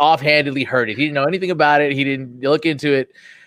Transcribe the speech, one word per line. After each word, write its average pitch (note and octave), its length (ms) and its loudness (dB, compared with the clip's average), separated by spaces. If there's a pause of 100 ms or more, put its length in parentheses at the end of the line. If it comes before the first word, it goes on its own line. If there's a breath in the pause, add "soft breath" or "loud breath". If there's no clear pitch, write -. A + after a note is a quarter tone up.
offhandedly D3 640 2
heard B2 260 -2
it. G#2+ 80 -6
He C#3+ 60 0
didn't D3 100 -4
know C#3 100 0
anything F3+ 280 -2
about D3 280 4
it. C#3+ 120 0
He C#3 120 -2
didn't C3 380 -6
look D3+ 240 0
into D3 260 0
it, C3 200 -2 (340 loud breath)